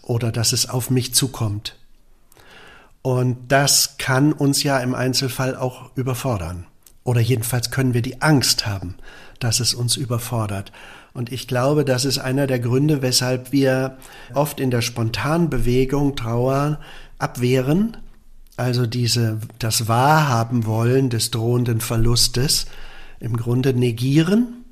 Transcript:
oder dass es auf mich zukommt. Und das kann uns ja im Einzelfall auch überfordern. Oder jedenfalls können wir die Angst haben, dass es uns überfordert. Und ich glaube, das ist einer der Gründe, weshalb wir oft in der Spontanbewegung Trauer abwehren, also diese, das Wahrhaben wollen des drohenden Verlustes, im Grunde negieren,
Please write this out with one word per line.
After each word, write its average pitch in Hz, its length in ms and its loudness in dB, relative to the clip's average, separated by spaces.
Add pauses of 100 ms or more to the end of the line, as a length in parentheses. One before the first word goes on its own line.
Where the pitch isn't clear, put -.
oder 120 300 -2
dass 117 200 0
es 117 160 0
auf 120 220 -4
mich 127 220 0
zukommt. 104 640 -4 (1300)
Und 127 340 0 (120)
das 139 500 2
kann 135 340 4
uns 139 300 2
ja 139 160 2
im 123 160 -2
Einzelfall 127 600 -2
auch 127 400 -6
überfordern. 110 720 -4 (380)
Oder 120 160 2
jedenfalls 117 520 0
können 131 220 0
wir 120 80 0
die 127 200 -8
Angst 151 420 4
haben, 95 300 -6 (460)
dass 113 180 0
es 117 160 0
uns 120 220 -2
überfordert. 113 720 -4 (440)
Und 120 180 -8
ich 120 160 -10
glaube, 135 360 2
das 127 200 0
ist 135 140 0
einer 131 280 0
der 127 140 0
Gründe, 135 420 2
weshalb 127 480 0
wir 131 480 2 (360)
oft 143 260 -2
in 131 100 0
der 117 120 0
Spontanbewegung 131 1300 0
Trauer 135 640 0 (400)
abwehren, 135 800 2 (600)
also 123 300 0
diese, 113 540 0 (180)
das 110 300 -2
Wahrhaben 123 760 4
wollen 120 460 2
des 113 220 -2
drohenden 120 480 0
Verlustes, 120 840 2 (520)
im 117 180 -4
Grunde 120 380 0
negieren, 139 960 2